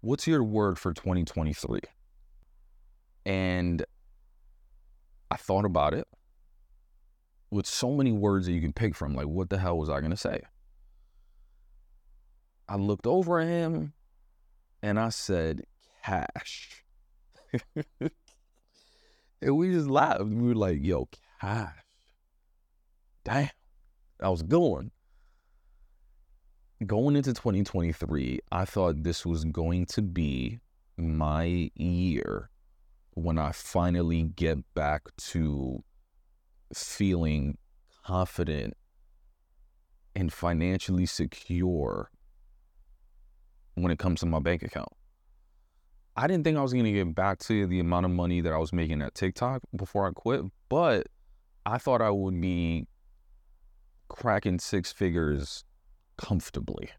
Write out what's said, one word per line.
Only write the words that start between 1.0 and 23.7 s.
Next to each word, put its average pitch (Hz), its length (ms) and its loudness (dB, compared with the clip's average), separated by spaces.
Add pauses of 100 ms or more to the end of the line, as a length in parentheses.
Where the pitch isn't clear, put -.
twenty-three?" 76 580 -2 (1400)
And 90 600 0 (1400)
I 90 60 -2
thought 98 300 0
about 76 280 4
it. - 140 -4 (1400)
With 101 160 0
so - 260 -2
many 139 200 4
words 101 340 4
that 87 60 0
you 85 100 2
can 78 120 0
pick 113 200 0
from, 71 220 -4
like, 69 120 -4
what 87 220 -2
the 98 80 0
hell 90 200 0
was 76 120 -2
I 69 120 -2
gonna 80 160 -2
say? - 240 -4 (2250)
I 98 80 -6
looked 101 320 0
over 170 320 2
at 165 80 0
him 165 460 -2 (880)
and 104 180 0
I 113 100 0
said, 82 540 -2 (400)
"Cash." - 800 -6 (680)
<laughs> - 580 -6 (1300)
And 139 160 2
we 175 160 4
just 160 160 2
laughed. 135 380 4
We 113 220 0
were 120 80 4
like, 92 280 2
"Yo, 76 240 0 (320)
cash. 98 360 -6 (1500)
Damn, 135 260 0 (680)